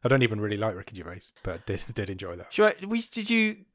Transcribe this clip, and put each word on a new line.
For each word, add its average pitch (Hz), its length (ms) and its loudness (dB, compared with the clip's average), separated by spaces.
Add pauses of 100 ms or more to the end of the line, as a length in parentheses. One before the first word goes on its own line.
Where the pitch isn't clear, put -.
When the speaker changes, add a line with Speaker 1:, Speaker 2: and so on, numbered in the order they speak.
Speaker 1:
I 123 60 4
don't 131 140 6
even 107 180 2
really 104 160 0
like 104 180 0
Ricky 98 220 -12
Gervais, 90 240 -12 (200)
but 92 120 -6
I 80 120 -8
did, 92 220 -4
<laughs> 113 60 -12
did 101 160 -4
enjoy 92 260 -8
that. 92 180 -14
Speaker 2:
Should 208 120 6 (180)
I, - 20 -10
we, 226 180 -2
did 214 260 -8
you 220 280 4 (180)